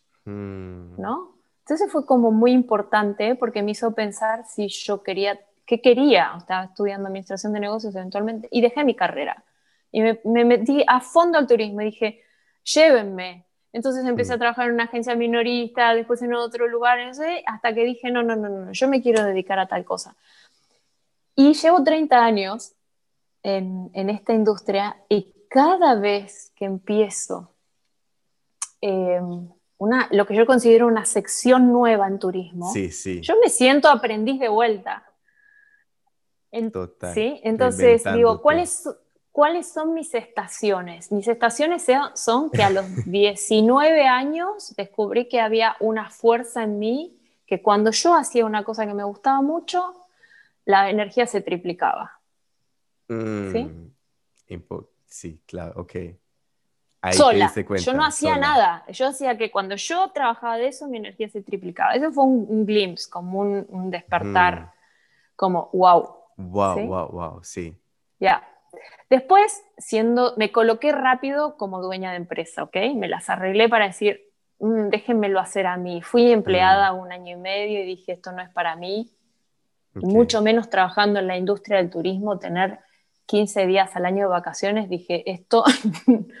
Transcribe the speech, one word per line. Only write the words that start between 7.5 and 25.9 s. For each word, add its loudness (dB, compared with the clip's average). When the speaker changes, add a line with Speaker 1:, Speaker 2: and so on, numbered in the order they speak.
Speaker 2:
de -4
negocios -6
eventualmente -8
y 0
dejé 2
mi 2
carrera. -6
Y -2
me, 2
me 2
metí 4
a 4
fondo 2
al 0
turismo 0
y -2
dije, -6
"Llévenme". 2
Entonces -4
empecé -2
Speaker 1:
Mm. -2
Speaker 2:
a -2
trabajar 0
en 0
una 2
agencia -4
minorista, 0
después -2
en -4
otro -2
lugar, 0
no -14
sé, -6
hasta -4
que 0
dije, -4
"No, 0
no, 0
no, -6
no, -10
yo -2
me 2
quiero 2
dedicar -2
a -2
tal -6
cosa". -10
Y 8
llevo 4
treinta 4
años -2
en, -6
en -4
esta -2
industria 0
y 0
cada 4